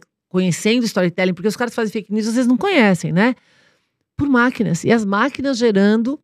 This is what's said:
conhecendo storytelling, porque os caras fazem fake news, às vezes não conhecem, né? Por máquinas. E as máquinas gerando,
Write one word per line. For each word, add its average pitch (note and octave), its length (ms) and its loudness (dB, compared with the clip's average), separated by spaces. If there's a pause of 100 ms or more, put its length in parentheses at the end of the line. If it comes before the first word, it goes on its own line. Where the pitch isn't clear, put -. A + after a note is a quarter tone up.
(280)
conhecendo G3+ 560 0
storytelling, F#3 480 -2
porque F3+ 160 -4
os G#3 80 -4
caras A#3+ 180 -6
fazem A3 160 -4
fake G#3 220 -8
news, G#3+ 160 -2
às A3+ 60 -2
vezes B3+ 140 2
não B3+ 100 2
conhecem, G#3+ 540 2
né? G#3+ 220 2 (840)
Por C#4+ 120 -2
máquinas. A#3+ 560 0
E - 60 0
as A3+ 140 2
máquinas B3 520 -2
gerando, A3 680 2